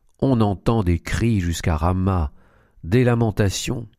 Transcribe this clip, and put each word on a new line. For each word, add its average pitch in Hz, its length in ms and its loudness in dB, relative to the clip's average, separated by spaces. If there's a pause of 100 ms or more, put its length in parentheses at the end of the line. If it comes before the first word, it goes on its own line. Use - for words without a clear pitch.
(220)
On 127 200 2
entend 104 400 0
des 87 160 2
cris 110 420 -2
jusqu'à 85 360 -2
Rama, 90 560 0 (520)
des 117 200 2
lamentations, 117 840 0 (100)